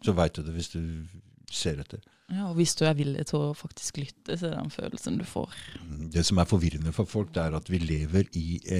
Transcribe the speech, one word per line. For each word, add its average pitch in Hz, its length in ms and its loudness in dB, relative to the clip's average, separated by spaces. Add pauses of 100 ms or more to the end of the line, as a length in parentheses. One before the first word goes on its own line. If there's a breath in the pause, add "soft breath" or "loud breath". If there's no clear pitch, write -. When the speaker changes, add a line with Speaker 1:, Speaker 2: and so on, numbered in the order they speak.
Speaker 1:
så 101 120 4
vet 85 200 6
du 80 80 -6
det 80 120 -6
hvis 85 180 -4
du 82 340 -4 (460)
ser 78 280 0
etter. - 200 -10 (300 soft breath)
Speaker 2:
Ja, 190 180 -2
og 170 80 -2
hvis 165 180 4
du 160 120 4
er 156 80 6
villig 143 320 -2
til 151 120 0
å 147 160 0
faktisk - 440 -10
lytte - 400 -6
til 175 120 -4
den 156 200 -4
følelsen - 480 -4
du 175 60 -4
får. - 260 -4 (360)
Speaker 1:
Mm, 78 240 -8
det 85 140 4
som 95 140 4
er 85 80 6
forvirrende 80 460 2
for 104 120 2
folk, 104 300 -2
det 87 80 2
er 80 120 0
at 78 140 -4
vi 90 100 2
lever 80 540 2
i 85 280 -2 (200)